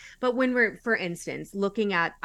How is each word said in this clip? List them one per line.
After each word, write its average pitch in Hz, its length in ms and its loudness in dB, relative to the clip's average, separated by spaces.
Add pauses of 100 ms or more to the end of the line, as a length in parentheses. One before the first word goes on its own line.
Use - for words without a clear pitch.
(200)
But 247 160 0
when 254 180 2
we're, 214 300 2
for 226 120 0
instance, 170 580 -6
looking 202 400 0
at 170 200 2 (120)